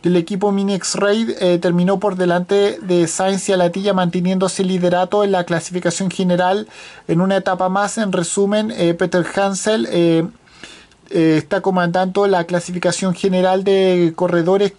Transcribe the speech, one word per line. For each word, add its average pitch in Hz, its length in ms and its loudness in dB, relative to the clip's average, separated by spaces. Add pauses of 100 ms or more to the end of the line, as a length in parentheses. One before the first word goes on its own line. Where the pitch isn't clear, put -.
del 175 140 4
equipo 196 340 0
Mini 196 240 0
X-Raid, 202 640 -2
eh, 180 180 2
terminó 180 420 2
por 196 160 -2
delante 180 640 0
de 175 280 0
Sainz 190 420 -2
y 196 40 2
Alatilla, 190 400 0
manteniendo 185 520 0
ese 185 180 -2
liderato 185 600 0
en 196 80 0
la 175 140 0
clasificación 175 640 -4
general 185 560 0 (400)
en 170 140 2
una 190 160 2
etapa 185 320 -2
más. 196 280 -2
En 208 140 -2
resumen, 202 680 -2
eh, 170 160 2
Peter 175 320 0 (100)
Hansel, 196 540 0
eh, 170 380 2 (840)
eh, 160 280 2
está 180 240 -2
comandando 185 680 0
la 180 180 2
clasificación 180 720 -2
general 185 480 0
de 185 520 2
corredores 180 640 2